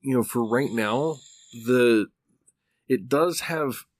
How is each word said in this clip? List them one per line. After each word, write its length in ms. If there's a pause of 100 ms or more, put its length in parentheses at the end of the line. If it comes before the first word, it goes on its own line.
you 140
know, 80
for 220
right 260
now, 460 (360)
the, 540 (840)
it 200
does 320
have 460 (120)